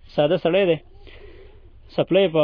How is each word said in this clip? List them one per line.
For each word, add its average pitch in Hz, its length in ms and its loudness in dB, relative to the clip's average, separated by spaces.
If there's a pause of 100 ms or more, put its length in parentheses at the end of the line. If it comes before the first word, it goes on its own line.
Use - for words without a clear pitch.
(160)
ساده 156 220 2
سړی 175 320 0
دی، 160 80 0 (1200)
سپله 165 240 0
یې 196 140 2
په 160 100 2